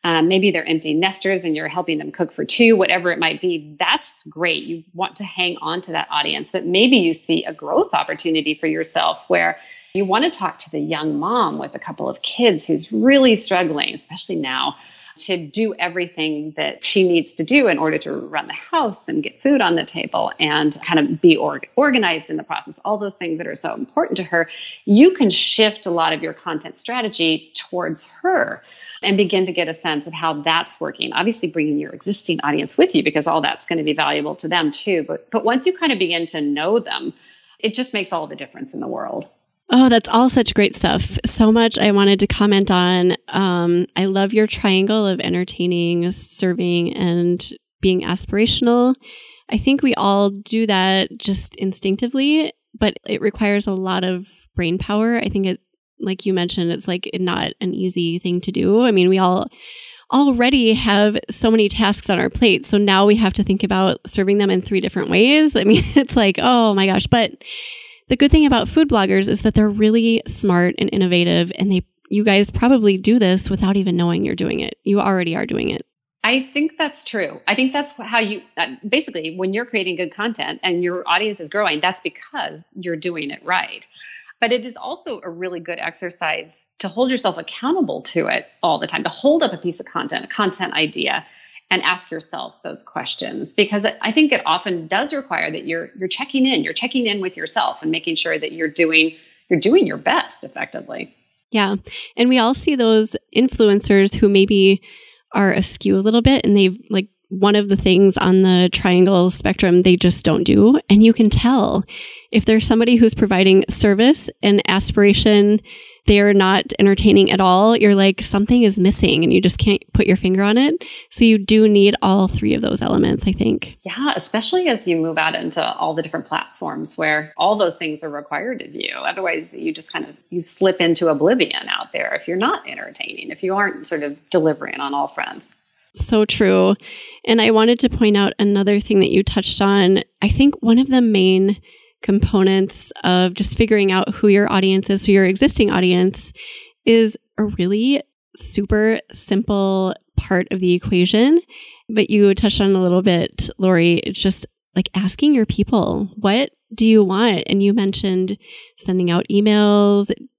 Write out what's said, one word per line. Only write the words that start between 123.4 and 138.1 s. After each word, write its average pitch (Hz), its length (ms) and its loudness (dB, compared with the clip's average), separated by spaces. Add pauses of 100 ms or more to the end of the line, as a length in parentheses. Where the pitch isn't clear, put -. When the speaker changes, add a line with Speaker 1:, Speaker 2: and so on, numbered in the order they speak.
Speaker 1:
Yeah, 262 320 -6
especially 330 520 -2
as 220 200 -4
you 170 80 0
move 165 220 -2
out 156 160 -2
into 160 280 -6
all - 320 -4
the 165 80 -4
different 160 240 -10
platforms - 720 -8
where 151 400 -4
all 196 200 0
those 180 200 -2
things 156 260 -10
are 160 60 -10
required 147 540 -10
of 147 120 -18
you. - 200 -8
Otherwise, 170 600 -6
you 160 180 -8
just 160 200 -14
kind - 140 -10
of, - 100 -20 (140)
you 175 120 -6
slip 185 380 -2
into 175 280 0
oblivion 156 600 0
out - 240 -8
there - 220 -6
if - 120 -8
you're 180 120 -6
not 269 280 -2
entertaining, - 640 -16
if - 120 -14
you 190 120 -4
aren't 202 320 -4
sort 151 160 -6
of 147 140 -8 (140)
delivering 156 500 -2
on 139 140 -6
all 143 140 -4
fronts. - 440 -12 (420)
Speaker 2:
So 214 300 2
true. 190 500 2 (520)
And 220 160 2
I 226 80 4
wanted 226 300 4
to 247 100 2
point 208 260 2